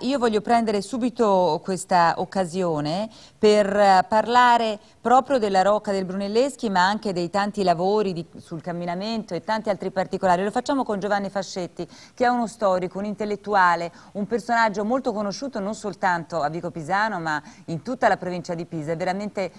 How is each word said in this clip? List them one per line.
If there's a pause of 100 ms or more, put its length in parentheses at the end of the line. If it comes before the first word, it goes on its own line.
io
voglio
prendere
subito
questa
occasione (280)
per,
eh,
parlare (240)
proprio
della
rocca
del
Brunelleschi,
ma
anche
dei
tanti
lavori
di, (120)
sul
camminamento
e
tanti
altri
particolari.
Lo
facciamo
con
Giovanni
Fascetti, (280)
che
è
uno
storico,
un
intellettuale, (200)
un
personaggio
molto
conosciuto
non
soltanto
a
Vico
Pisano,
ma (240)
in
tutta
la
provincia
di
Pisa.
È
veramente,